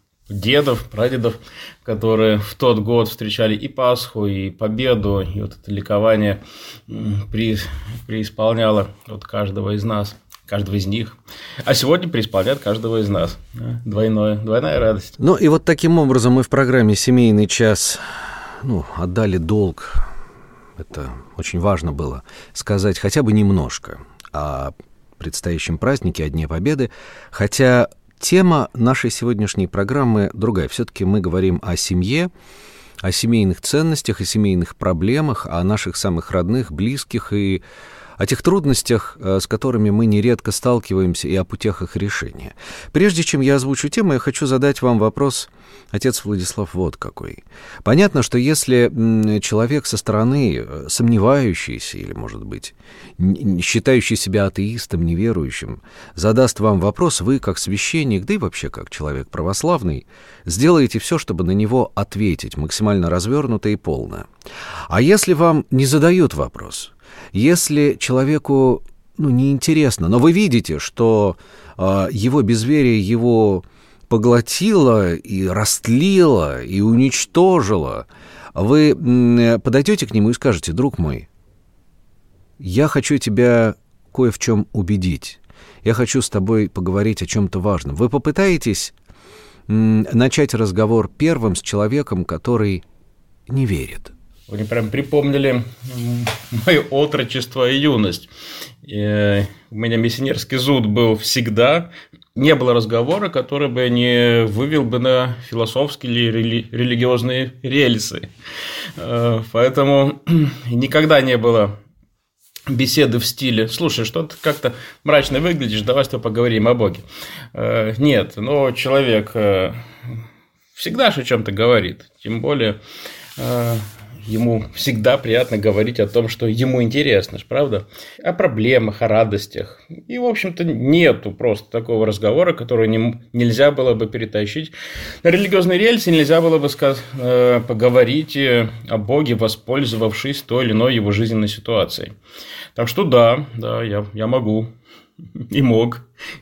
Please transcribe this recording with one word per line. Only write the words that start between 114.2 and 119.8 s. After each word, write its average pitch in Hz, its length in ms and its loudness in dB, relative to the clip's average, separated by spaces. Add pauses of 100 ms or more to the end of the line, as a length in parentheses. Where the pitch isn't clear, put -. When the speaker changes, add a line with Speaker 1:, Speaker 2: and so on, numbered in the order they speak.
Speaker 1:
ты - 180 -14
как-то 143 340 -2 (280)
мрачно 143 380 2
выглядишь, 135 420 -2
давай 127 220 2
с - 40 -6
тобой 120 140 -6
поговорим 113 460 0
о 123 60 4
Боге". 104 260 -2 (520)
Э, 113 460 -2
нет, 127 380 2
но 135 340 0
человек, 127 640 0
э, 101 380 0 (1000)